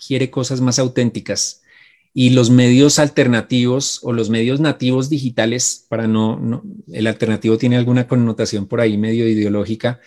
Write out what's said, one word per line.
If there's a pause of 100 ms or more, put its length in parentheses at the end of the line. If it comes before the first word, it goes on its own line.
quiere
cosas
más
auténticas. (520)
Y
los
medios
alternativos
o
los
medios
nativos
digitales,
para
no,
no, (280)
el
alternativo
tiene
alguna
connotación
por
ahí
medio
ideológica,